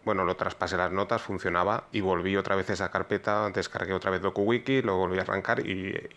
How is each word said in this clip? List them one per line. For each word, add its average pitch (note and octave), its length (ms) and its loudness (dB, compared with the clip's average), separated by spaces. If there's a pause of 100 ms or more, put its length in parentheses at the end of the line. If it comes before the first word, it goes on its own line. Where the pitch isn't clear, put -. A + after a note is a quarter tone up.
bueno, G2 220 2
lo F2+ 100 2
traspasé F#2 420 -2
las F2 140 2
notas, G2+ 300 0
funcionaba F#2 720 0
y G#2 100 0
volví F#2 340 2
otra G2 200 2
vez F#2+ 160 0
a - 20 0
esa F#2 160 0
carpeta, G#2 600 0
descargué F#2 420 -2
otra F#2 160 0
vez F#2 140 0
DokuWiki, A2+ 580 2
lo G2+ 160 0
volví F#2 220 0
a - 20 0
arrancar G2 380 0
y, F#2+ 340 -4 (240)